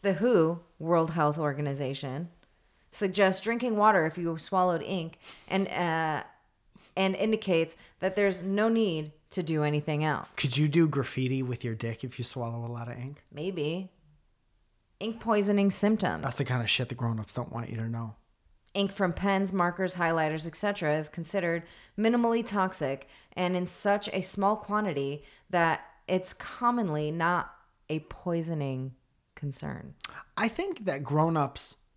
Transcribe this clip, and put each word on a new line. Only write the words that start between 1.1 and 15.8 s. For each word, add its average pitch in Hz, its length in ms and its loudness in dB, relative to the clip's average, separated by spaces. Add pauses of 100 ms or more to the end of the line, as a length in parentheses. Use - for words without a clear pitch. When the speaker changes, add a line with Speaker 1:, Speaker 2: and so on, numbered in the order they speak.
Speaker 1:
Health 151 280 2
Organization, 143 880 -4 (640)
suggests 190 500 2
drinking 233 340 -2
water 208 300 6
if 190 100 -4
you 170 220 -4
swallowed 185 440 0
ink 165 360 -6 (300)
and, 190 200 0
uh, 160 540 0 (760)
and 190 180 2
indicates 190 640 2 (240)
that 190 160 0
there's 196 240 2
no 202 300 2
need 170 420 0 (180)
to 180 120 -4
do 156 220 2
anything 147 380 0
else. 151 240 0 (100)
Speaker 2:
Could 131 200 -2
you 151 100 4
do 160 220 6
graffiti 131 540 -2
with 123 200 -4
your 117 120 -4
dick 113 300 -6
if 123 140 -10
you 120 60 -4
swallow 117 420 -6
a 120 60 -8
lot 117 180 -10
of 120 60 -10
ink? 131 340 -12
Speaker 1:
Maybe. 170 600 -4 (1080)
Ink 226 220 -6
poisoning 202 500 4
symptoms. 190 540 2